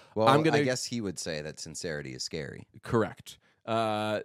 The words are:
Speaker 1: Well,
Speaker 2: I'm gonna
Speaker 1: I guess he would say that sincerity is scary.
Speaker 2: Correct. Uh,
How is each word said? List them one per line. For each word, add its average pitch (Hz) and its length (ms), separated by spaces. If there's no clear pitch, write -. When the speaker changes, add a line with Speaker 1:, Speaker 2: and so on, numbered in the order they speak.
Speaker 1:
Well, 107 120
Speaker 2:
I'm 143 160
gonna 156 140
Speaker 1:
I 147 60
guess 127 220
he 120 140
would 95 200
say 78 220
that 76 180
sincerity 76 540
is 64 100
scary. - 440
Speaker 2:
Correct. - 560
Uh, 107 580